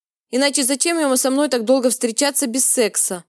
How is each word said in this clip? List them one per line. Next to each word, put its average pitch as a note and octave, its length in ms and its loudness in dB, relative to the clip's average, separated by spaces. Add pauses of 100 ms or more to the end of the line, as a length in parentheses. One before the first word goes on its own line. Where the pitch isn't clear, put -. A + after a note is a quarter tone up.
(300)
Иначе C#4 320 0
зачем C#4 360 0
ему C#4 180 0
со C4 140 0
мной C#4+ 180 2
так B3 160 -2
долго B3+ 240 2
встречаться C4+ 580 -2
без B3 200 -2
секса? G3 640 -2